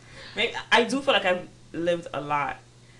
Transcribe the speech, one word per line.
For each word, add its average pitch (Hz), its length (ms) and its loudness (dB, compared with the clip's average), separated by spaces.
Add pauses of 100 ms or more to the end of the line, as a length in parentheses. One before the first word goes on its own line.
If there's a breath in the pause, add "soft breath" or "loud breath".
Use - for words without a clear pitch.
(360 loud breath)
Maybe, 220 180 0 (180)
I 233 140 6
do 262 160 -2
feel 262 120 2
like 196 120 2
I've 180 220 0 (260)
lived 170 400 0
a 139 80 -4
lot. 143 360 -2 (420 soft breath)